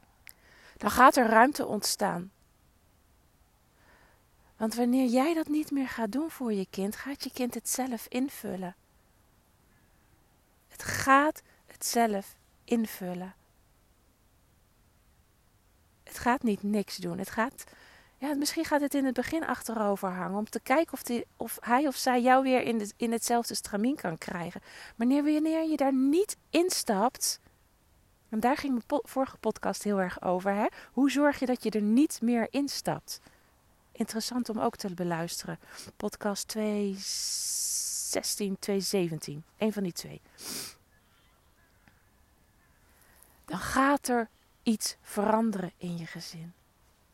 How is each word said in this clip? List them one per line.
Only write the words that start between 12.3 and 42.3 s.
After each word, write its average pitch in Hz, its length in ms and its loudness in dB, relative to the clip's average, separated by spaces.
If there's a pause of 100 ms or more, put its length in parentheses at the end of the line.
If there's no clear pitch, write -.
invullen. 185 680 -4 (2750)
Het - 160 -16
gaat 247 240 2
niet 208 200 0
niks 208 340 -2
doen. 175 220 -6
Het 190 120 -8
gaat, - 340 -4 (540)
ja, 285 160 -4
misschien 294 300 -2
gaat 294 160 2
het 285 140 -2
in 277 100 2
het 254 100 2
begin 311 320 -2
achterover 208 600 0
hangen 185 300 -4
om 214 100 -4
te - 120 -6
kijken 311 320 2
of 262 100 -8
die, - 240 -4 (100)
of - 240 -8
hij 262 260 2
of 262 100 -2
zij 247 260 2
jou 254 200 8
weer 262 200 4
in 233 160 0
de, 208 180 -4
in 233 160 -2
hetzelfde 233 420 0
stramien 226 420 -2
kan 170 220 -4
krijgen. 175 440 -8
Maar - 340 -20
wanneer, 262 260 2 (100)
wanneer 320 380 2
je 302 60 0
daar 269 180 2
niet 285 420 2 (140)
instapt, 254 920 2 (880)
en 214 120 -4
daar 247 160 4
ging 277 160 -2
mijn 233 140 -2
po-, 285 160 0
vorige - 340 -4
podcast - 460 -4
heel 202 180 0
erg 180 220 -2
over, 185 320 0
hè? 214 120 2 (260)
Hoe 269 180 4
zorg 285 280 4
je 262 80 -2
dat 247 160 0
je 220 80 0
er 214 120 0
niet 233 400 4
meer 233 280 2
instapt? 214 720 -4 (720)
Interessant 233 560 -4
om 220 100 -4
ook 226 180 0
te 185 180 -6
beluisteren. 170 640 -4 (380)
Podcast - 520 -4
twee 208 460 -2 (1160)
zestien, - 480 -2
twee 196 220 -2
zeventien. 160 640 -2 (140)
Eén 220 140 0
van 202 100 -4
die 175 100 -4
twee. - 280 -12 (3250)